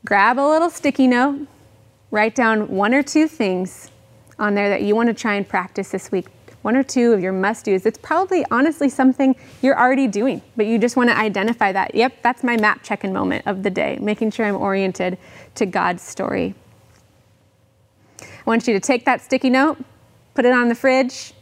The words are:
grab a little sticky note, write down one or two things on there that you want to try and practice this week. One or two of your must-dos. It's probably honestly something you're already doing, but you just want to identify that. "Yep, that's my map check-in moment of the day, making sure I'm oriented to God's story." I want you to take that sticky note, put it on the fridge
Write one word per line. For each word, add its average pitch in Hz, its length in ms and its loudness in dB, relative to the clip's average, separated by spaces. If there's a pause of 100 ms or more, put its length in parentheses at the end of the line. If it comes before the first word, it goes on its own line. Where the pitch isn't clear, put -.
grab 214 340 2
a 277 80 2
little 320 240 2
sticky - 340 0
note, 277 420 0 (640)
write 220 240 0
down 220 340 0
one 202 280 0
or 285 80 2
two 311 240 2
things 185 640 -6 (480)
on 208 160 0
there 202 140 2
that 202 120 0
you 208 140 2
want 233 120 2
to 226 60 0
try 214 220 -4
and 196 120 -4
practice 190 440 -6
this - 200 -8
week. 185 140 -2 (360)
One 220 140 -2
or 269 80 2
two 240 280 2
of 202 100 2
your 185 120 -4
must-dos. 196 540 -2
It's 233 100 -2
probably 359 540 -2
honestly 285 360 0
something 262 480 2 (280)
you're 269 160 2
already 262 280 4
doing, 214 360 -2 (120)
but 214 120 0
you 226 100 2
just 233 180 0
want 240 140 4
to - 80 2
identify 208 540 0
that. 190 240 -2
"Yep, 254 260 0
that's 254 220 -2
my 240 120 0
map 202 280 0
check-in 202 280 -6
moment 190 360 -4
of 190 160 -4
the 196 80 -2
day, 113 280 -4
making 214 300 -2
sure 220 160 -4
I'm 202 100 -2
oriented 190 640 -2 (380)
to 214 100 -2
God's 180 380 -4
story." 190 500 -6 (1700)
I - 40 -20 (200)
want 226 220 0
you 220 80 2
to 190 40 -2
take 247 260 -2
that 254 160 0
sticky 262 280 -2
note, 277 340 2 (520)
put 226 100 0
it 247 80 4
on 240 160 2
the 233 60 0
fridge 262 680 0